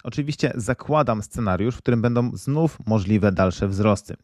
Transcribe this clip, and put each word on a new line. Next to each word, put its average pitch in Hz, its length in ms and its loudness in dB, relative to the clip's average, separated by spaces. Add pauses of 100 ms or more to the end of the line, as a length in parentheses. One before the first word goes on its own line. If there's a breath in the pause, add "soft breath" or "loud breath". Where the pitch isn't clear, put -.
Oczywiście 143 520 -4
zakładam 120 680 0
scenariusz, 107 520 -2
w - 20 -16
którym 120 240 0
będą 120 320 2
znów 147 520 -2
możliwe 104 460 2
dalsze 92 360 0
wzrosty. 98 560 0